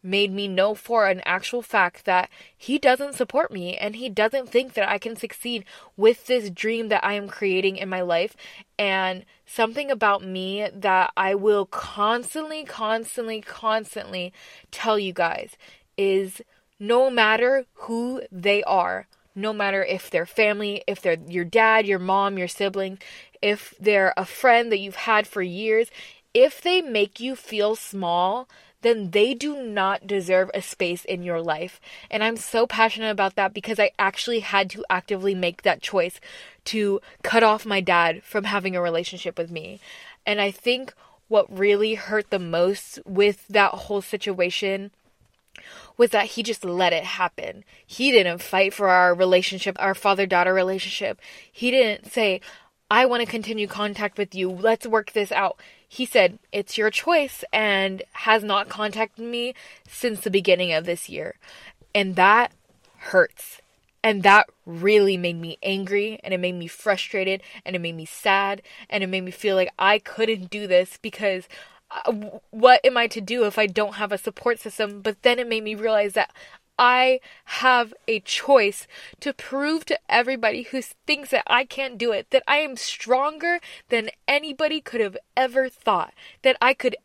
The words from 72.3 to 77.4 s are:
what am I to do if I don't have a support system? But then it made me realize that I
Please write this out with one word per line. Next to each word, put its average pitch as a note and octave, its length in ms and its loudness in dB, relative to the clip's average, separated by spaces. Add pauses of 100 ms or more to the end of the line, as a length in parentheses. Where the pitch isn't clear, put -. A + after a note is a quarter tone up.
what B3 340 8
am B3 140 4
I A#3 80 2
to A3+ 160 -8
do A3 240 0
if G3+ 120 -2
I G#3+ 80 4
don't G3+ 280 -2
have G#3 180 -4
a G3 60 -4
support A#3 420 -4
system? G#3 400 -6
But G#3 220 -4
then B3 160 4
it A#3+ 100 -6
made A3 160 -4
me G#3+ 100 -6
realize G#3 380 0
that - 180 0 (480)
I B3+ 420 4 (440)